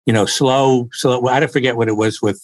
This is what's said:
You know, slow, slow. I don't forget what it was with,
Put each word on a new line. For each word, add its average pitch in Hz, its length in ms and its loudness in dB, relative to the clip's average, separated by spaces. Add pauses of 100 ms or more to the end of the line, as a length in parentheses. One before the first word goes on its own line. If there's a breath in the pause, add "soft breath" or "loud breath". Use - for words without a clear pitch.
You 117 80 0
know, 107 140 2
slow, 131 640 2
slow. 123 340 0
I 127 120 0
don't 135 120 0
forget 127 260 -2
what 117 100 0
it 110 100 -2
was 107 240 -2
with, 101 240 -4